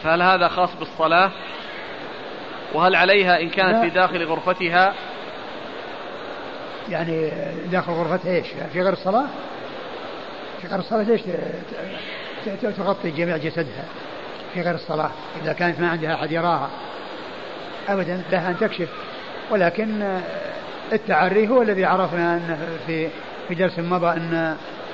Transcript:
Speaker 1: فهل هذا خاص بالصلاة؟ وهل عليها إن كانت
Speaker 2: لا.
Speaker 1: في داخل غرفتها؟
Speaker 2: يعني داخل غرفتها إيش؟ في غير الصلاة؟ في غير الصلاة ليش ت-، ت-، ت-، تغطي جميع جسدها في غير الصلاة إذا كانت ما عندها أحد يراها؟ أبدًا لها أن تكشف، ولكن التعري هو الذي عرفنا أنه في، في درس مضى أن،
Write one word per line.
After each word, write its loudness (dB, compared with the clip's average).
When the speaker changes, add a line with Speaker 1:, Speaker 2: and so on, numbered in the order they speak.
Speaker 1:
فهل 4
هذا 6
خاص 2
بالصلاة؟ 4
وهل 6
عليها 6
إن -2
كانت 4
Speaker 2:
لا. 6
Speaker 1:
في 4
داخل 4
غرفتها؟ 4
Speaker 2:
يعني 0
داخل 0
غرفتها 0
إيش؟ 2
في 0
غير 4
الصلاة؟ 2
في -10
غير 0
الصلاة 0
ليش 4
ت-، -10
ت-، -2
ت-، -2
تغطي 0
جميع 0
جسدها -4
في -2
غير 0
الصلاة -2
إذا -2
كانت 0
ما 4
عندها 0
أحد -2
يراها؟ 2
أبدًا 0
لها 2
أن -2
تكشف، 0
ولكن 2
التعري 4
هو 6
الذي 4
عرفنا 4
أنه -2
في، 0
في -2
درس 2
مضى 2
أن، 0